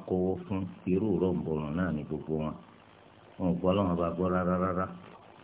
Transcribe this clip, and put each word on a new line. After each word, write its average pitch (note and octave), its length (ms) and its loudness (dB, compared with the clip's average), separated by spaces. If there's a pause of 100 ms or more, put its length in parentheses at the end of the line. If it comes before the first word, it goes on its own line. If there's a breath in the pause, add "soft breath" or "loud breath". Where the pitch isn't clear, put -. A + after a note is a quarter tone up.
kówó F#2 320 2
fún F#2+ 240 -4 (220)
irú F#2+ 260 2 (100)
ròǹbòrùn D#2 560 0
náà F2 180 0
ni D2+ 100 -2
gbogbo D2 320 -6
wọn. D#2 200 -2 (800)
Wọn F#2 160 -2
ò F2 60 4
gbọ́ F2 160 0
Ọlọ́run F#2+ 260 4
bá E2+ 140 2
gbọ́ F2 180 0
rárá F2+ 280 2
rárá. F#2 300 0 (580)